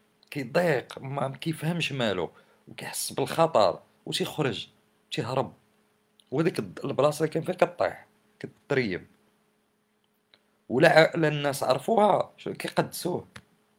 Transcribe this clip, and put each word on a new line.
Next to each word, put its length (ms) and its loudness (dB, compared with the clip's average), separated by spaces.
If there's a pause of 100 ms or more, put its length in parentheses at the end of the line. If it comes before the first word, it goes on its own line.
(300)
كيضيق، 680 -2
ما، 300 -6
ما 80 -10
كيفهمش 560 -4
مالو، 380 -2 (380)
وكيحس 440 -10
بالخطر، 720 2 (240)
وتيخرج، 640 -4 (420)
تيهرب. 420 -4 (800)
وهاديك 280 0
الد-، 260 -8
البلاصة 400 0
اللي 100 -2
كان 80 -2
فيها 120 -4
كطيح، 520 0 (340)
كتريب. 640 -4 (1600)
ولا 200 6
ع-، 280 6
لا 120 2
الناس 340 -2
عرفوها، 760 2
شو 160 -8
كيقدسوه، 760 -4 (520)